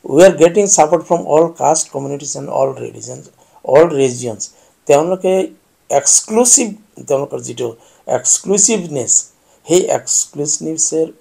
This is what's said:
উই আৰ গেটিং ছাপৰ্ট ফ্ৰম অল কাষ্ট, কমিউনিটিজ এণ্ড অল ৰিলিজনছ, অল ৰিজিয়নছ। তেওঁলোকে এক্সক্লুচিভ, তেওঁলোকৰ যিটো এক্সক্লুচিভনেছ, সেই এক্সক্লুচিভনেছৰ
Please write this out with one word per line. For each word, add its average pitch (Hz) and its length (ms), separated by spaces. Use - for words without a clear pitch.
উই 147 200
আৰ 175 120
গেটিং 175 300
ছাপৰ্ট 160 400
ফ্ৰম 170 200
অল 160 220
কাষ্ট, 143 320
কমিউনিটিজ 139 460
এণ্ড 139 140
অল 135 240
ৰিলিজনছ, 120 500
অল 156 240
ৰিজিয়নছ। 123 600
তেওঁলোকে 185 640
এক্সক্লুচিভ, 220 800
তেওঁলোকৰ 139 320
যিটো 120 360
এক্সক্লুচিভনেছ, 170 1040
সেই 175 120
এক্সক্লুচিভনেছৰ 156 1300